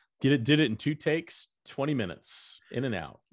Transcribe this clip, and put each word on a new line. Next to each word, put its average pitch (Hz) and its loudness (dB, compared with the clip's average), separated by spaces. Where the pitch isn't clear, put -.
did 135 6
it, 131 4
did 147 6
it 143 4
in 107 -2
two 151 -2
takes, - -4
twenty 143 -2
minutes, - -6
in 127 -4
and 117 -2
out. 78 -8